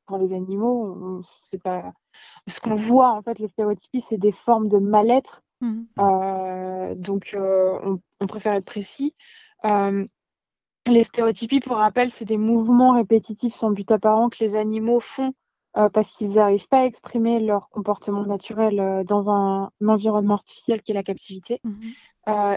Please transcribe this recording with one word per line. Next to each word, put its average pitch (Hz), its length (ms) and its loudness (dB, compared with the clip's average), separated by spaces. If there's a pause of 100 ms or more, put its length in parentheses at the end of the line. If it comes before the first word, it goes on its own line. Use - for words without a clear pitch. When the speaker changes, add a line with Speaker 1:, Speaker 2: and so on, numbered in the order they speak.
Speaker 1:
pour 190 120 -8
les 185 160 -2
animaux. 196 640 -4
On, 180 260 -10
c'est - 380 -16
pas, 180 300 -8 (540)
ce - 140 -12
qu'on 220 160 -4
voit, 240 360 4
en 208 100 -6
fait, 226 180 -8
les 214 80 -6
stéréotypies, 214 600 -4
c'est 214 100 -4
des 196 140 2
formes 220 360 0
de 202 100 4
mal-être 214 640 2 (180)
Speaker 2:
Mmh 240 80 -4
mh. 226 180 -8 (140)
Speaker 1:
Heu, 185 960 -2
donc, 196 380 -8
heu, 190 380 0 (120)
on, 190 160 -4 (200)
on 202 60 -4
préfère 208 280 -2
être 196 100 -2
précis. 269 500 -8 (500)
Hem, 196 440 0 (800)
les 233 180 6
stéréotypies, 233 560 -2
pour 254 180 -4
rappel, 226 320 2
c'est - 140 -14
des 214 140 -2
mouvements 233 560 4
répétitifs 226 600 0
sans 220 160 -2
but 202 220 -2
apparent 220 380 4
que - 140 -20
les 208 120 -2
animaux 220 440 0
font, 262 340 -6 (420)
heu, 208 140 4
parce 214 200 0
qu'ils 202 280 -2
arrivent 202 300 2
pas 262 140 4
à 254 40 2
exprimer 233 540 -2
leur 208 300 -2
comportement 202 560 -6
naturel, 208 540 -2
heu, 190 240 -2
dans 202 260 0
un, 196 400 0 (120)
un 208 60 0
environnement 208 460 2
artificiel - 480 -6
qui 220 100 -6
est - 20 -2
la 196 100 -4
captivité. 190 600 -10
Speaker 2:
Mmh 220 60 -8
mh. 220 240 -14 (340)
Speaker 1:
Heu, 202 280 0